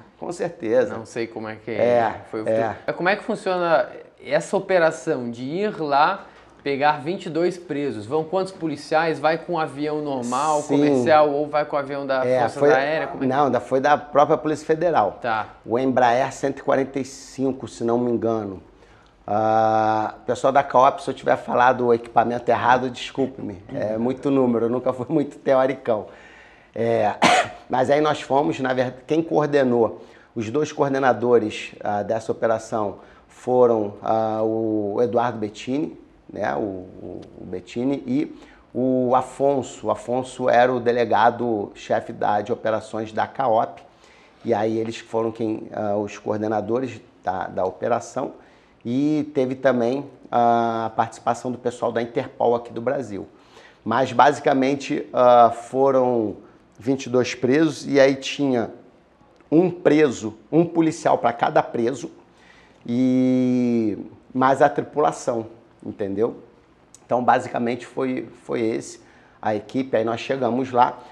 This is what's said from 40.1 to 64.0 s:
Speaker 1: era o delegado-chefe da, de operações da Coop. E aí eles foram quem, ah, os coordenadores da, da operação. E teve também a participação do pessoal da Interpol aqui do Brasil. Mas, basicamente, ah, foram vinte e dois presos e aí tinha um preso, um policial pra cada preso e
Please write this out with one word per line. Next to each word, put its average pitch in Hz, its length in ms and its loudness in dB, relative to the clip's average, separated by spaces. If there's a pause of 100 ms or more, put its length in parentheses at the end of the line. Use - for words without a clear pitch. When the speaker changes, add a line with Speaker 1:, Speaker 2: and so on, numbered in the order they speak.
Speaker 1:
era 123 240 4
o 123 80 -2
delegado-chefe 117 1300 0
da, 104 280 -2
de 104 120 -6
operações 110 600 -4
da 107 160 -2
Coop. 123 520 0 (640)
E 113 80 -2
aí 110 240 0
eles 113 220 -6
foram 113 320 -4
quem, 110 420 -6
ah, 104 220 -4
os 104 240 -4
coordenadores 107 800 -4 (220)
da, 92 240 -6
da 95 180 -4
operação. 113 680 -4 (500)
E 147 520 -2
teve 131 220 -2
também 131 500 0 (260)
a 117 640 2
participação - 560 -4
do 117 60 -8
pessoal 117 340 -4
da 113 80 -2
Interpol 120 540 -2
aqui 117 180 -6
do 113 80 -8
Brasil. 117 480 -6 (560)
Mas, 120 260 0
basicamente, 139 1040 2
ah, 123 380 8
foram 127 840 0 (420)
vinte 131 260 -2
e 120 60 -10
dois 120 240 2
presos 147 520 2
e 139 140 4
aí 135 140 8
tinha 131 560 -2 (800)
um 170 180 4
preso, 143 640 2 (160)
um 160 140 4
policial 160 540 0
pra 120 120 0
cada 151 320 0
preso 123 480 -4 (760)
e 127 1120 2 (340)